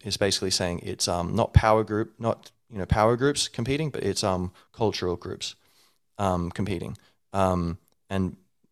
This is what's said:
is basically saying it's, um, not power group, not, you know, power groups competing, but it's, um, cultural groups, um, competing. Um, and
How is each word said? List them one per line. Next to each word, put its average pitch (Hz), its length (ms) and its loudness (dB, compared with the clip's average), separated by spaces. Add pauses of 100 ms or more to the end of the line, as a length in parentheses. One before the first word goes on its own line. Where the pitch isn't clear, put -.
is 98 120 -4
basically 95 340 0
saying 87 320 -2
it's, 95 240 -4
um, 90 300 0
not 110 160 0
power 110 320 6
group, 107 340 -4
not, - 320 -4 (200)
you 113 80 -12
know, 87 80 -4
power 110 300 4
groups 139 300 0
competing, 139 440 -4
but - 120 -6
it's, 98 220 -2
um, 92 280 0 (200)
cultural 92 440 -2
groups, - 380 -10 (640)
um, 90 320 0
competing. 98 460 -4 (360)
Um, 90 460 2 (300)
and 95 280 -2 (360)